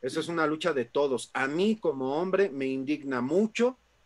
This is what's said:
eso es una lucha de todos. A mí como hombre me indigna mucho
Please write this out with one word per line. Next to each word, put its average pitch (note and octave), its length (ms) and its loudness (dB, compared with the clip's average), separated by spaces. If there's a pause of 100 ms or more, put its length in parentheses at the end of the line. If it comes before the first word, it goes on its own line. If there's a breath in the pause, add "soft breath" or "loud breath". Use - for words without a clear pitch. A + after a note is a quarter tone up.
eso C3 180 -2
es D3+ 100 -4
una E3 180 2
lucha D#3 260 0
de B2 120 0
todos. C#3 480 0
A C3 140 0
mí F#3+ 320 2
como C3+ 400 -2
hombre F#3 300 2
me C3+ 160 -4
indigna C3+ 560 -2
mucho A3 560 2 (280)